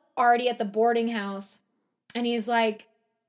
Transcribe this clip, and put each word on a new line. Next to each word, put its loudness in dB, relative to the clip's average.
Artie 4
at -4
the -4
boarding 0
house, -8
and -4
he's -2
like, 0